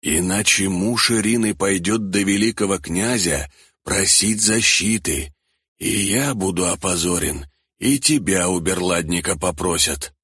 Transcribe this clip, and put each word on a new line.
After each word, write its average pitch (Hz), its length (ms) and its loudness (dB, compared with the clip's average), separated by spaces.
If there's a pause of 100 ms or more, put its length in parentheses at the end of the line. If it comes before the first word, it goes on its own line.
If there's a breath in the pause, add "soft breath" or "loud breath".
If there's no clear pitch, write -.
иначе 92 680 0
муж 101 400 0
Ирины 110 440 0
пойдёт 98 540 0
до 98 140 0
великого 101 560 0
князя 85 720 -2 (320 soft breath)
просить 98 560 2
защиты, 104 960 0 (440)
и - 120 -4
я 110 440 0
буду 92 320 -2
опозорен, 87 800 -2 (340)
и 135 200 2
тебя 95 500 2
у 90 120 2
Берладника 87 760 0
попросят. 85 840 -2